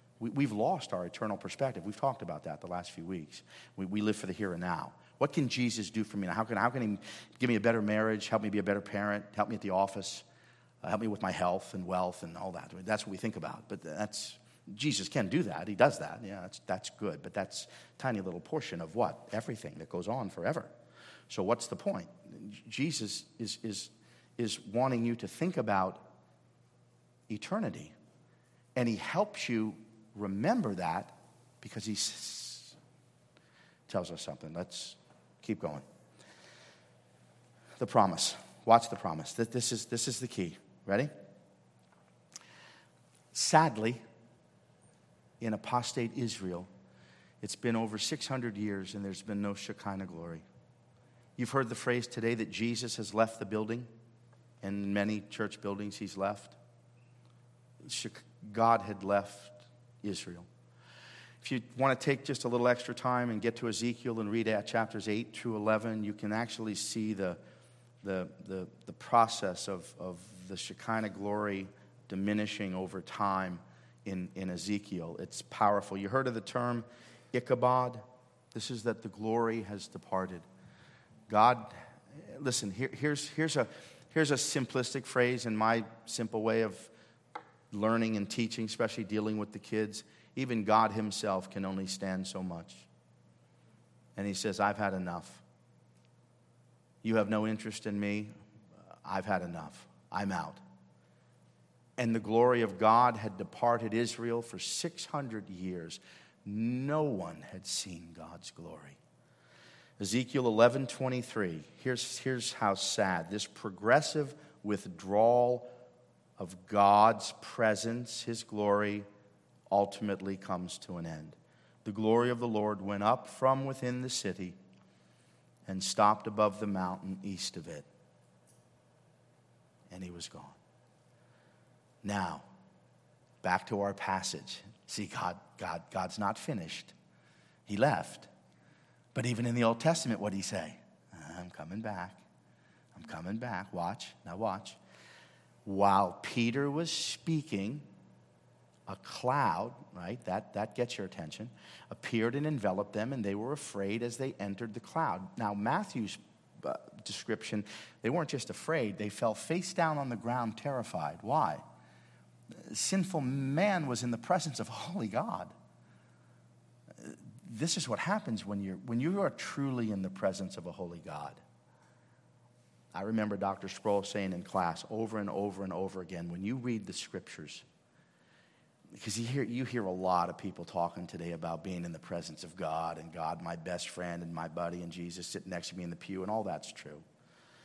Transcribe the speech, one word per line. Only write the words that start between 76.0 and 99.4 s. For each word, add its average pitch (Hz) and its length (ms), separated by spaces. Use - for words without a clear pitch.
heard 131 180
of 123 60
the 110 80
term 120 420
Ichabod? 123 680
This - 180
is 113 120
that 113 180
the 110 80
glory 110 540
has 98 240
departed. 92 540
God, 113 440
listen, 120 320
here, 117 220
here's, 143 360
here's 156 280
a, 120 100
here's 151 220
a 143 40
simplistic 127 720
phrase 123 400
in 110 100
my 110 280
simple 113 380
way 113 180
of 101 160
learning 110 460
and 101 120
teaching, 113 360
especially 110 380
dealing 107 340
with 104 140
the 104 80
kids. 107 440
Even 123 280
God 107 280
himself 101 580
can 98 140
only 95 240
stand 92 400
so 92 160
much. 85 320
And 101 100
he 101 60
says, 98 260
"I've 104 180
had 101 160
enough. 87 480
You 113 140
have 104 140
no 107 180
interest 110 400
in 101 120
me. 104 300
I've 95 200
had 95 160